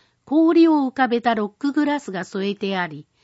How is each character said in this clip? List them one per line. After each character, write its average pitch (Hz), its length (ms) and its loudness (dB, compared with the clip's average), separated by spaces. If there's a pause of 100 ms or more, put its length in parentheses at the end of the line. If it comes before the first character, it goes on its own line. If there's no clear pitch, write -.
(240)
氷 330 440 4
を 294 200 2
浮 247 60 -8
か 262 140 0
べ 233 120 0
た 233 160 0
ロ 208 120 -4
ッ 202 100 -12
ク 285 140 -4
グ 294 140 0
ラ 285 140 -2
ス - 120 -14
が 185 120 -8
添 196 280 -6
え 196 40 -6
て 196 220 -6
あ 180 100 -4
り、 147 180 -14 (180)